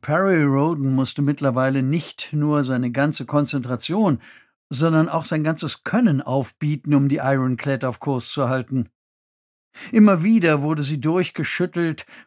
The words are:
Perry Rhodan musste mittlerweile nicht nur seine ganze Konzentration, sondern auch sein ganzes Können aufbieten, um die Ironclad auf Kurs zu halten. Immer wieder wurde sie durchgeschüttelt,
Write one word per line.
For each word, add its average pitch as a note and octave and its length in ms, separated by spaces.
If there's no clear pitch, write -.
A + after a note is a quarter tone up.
Perry F3 420
Rhodan C#3 500
musste C3 300
mittlerweile C3+ 640
nicht - 480
nur D3 320
seine B2+ 260
ganze C#3+ 340
Konzentration, D3 960
sondern D#3+ 400
auch D#3 160
sein D#3 200
ganzes D#3 400
Können F#3+ 360
aufbieten, D3 720
um C#3 160
die D3 100
Ironclad C3 680
auf B2 160
Kurs C3 300
zu C3+ 180
halten. B2+ 400
Immer G3+ 320
wieder E3+ 380
wurde D3+ 200
sie C#3+ 180
durchgeschüttelt, E3 1040